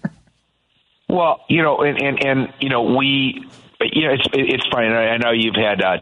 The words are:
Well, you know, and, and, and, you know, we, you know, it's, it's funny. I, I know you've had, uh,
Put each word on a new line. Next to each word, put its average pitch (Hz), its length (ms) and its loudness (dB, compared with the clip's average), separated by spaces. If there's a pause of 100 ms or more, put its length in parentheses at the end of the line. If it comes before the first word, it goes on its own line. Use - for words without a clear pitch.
(1080)
Well, 170 400 0
you 165 140 2
know, 147 180 2
and, 147 220 0
and, 139 240 -2
and, 135 340 0
you 135 100 -4
know, 120 140 0 (120)
we, 135 500 0 (360)
you 147 260 0
know, 135 60 2
it's, 123 180 0
it's 135 400 0
funny. 117 160 0
I, 113 280 2
I - 20 -2
know 120 140 0
you've 113 240 0
had, 104 260 0
uh, 92 200 2